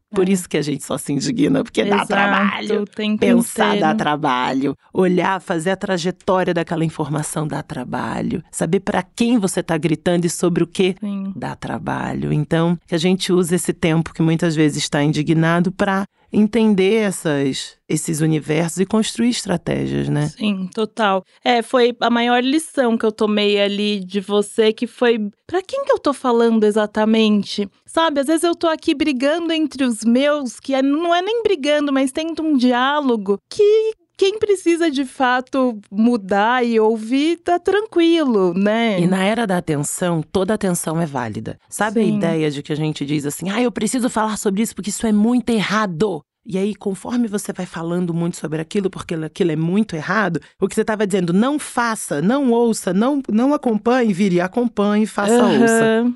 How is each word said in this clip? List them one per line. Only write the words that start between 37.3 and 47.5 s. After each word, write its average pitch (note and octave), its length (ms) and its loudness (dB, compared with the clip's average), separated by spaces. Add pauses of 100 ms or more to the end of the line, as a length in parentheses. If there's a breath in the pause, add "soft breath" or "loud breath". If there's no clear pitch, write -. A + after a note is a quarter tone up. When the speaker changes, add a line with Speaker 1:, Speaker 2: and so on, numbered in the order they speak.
Speaker 1:
tá F4 200 0
tranquilo, E4 960 2
né? G#3 460 2
Speaker 2:
E E3+ 60 2
na F#3 180 2
era A3+ 220 0
da F#3 120 0
atenção, D#3+ 640 -2
toda F#3+ 320 -2
atenção F3 460 -2
é E3+ 60 0
válida. A2+ 520 -6 (100)
Sabe G#3+ 320 -2
a G#3+ 40 4
Speaker 1:
Sim. G#3+ 120 2
Speaker 2:
ideia E3 340 0
de C#3+ 120 -8
que D#3+ 100 -8
a D3 40 -2
gente D3+ 280 -4
diz C#3+ 220 -2
assim, E3 240 -6
"Ah, G#3+ 100 -2
eu B3 120 0
preciso A3+ 360 -2
falar G#3+ 300 -2
sobre G3+ 240 0
isso - 140 -4
porque G3+ 140 -8
isso - 160 -4
é A3 60 2
muito A#3 380 2
errado"? F#3+ 720 -2 (220)
E F#3 140 -6
aí, G3+ 160 -2
conforme A#3 540 -4
você G3+ 240 -6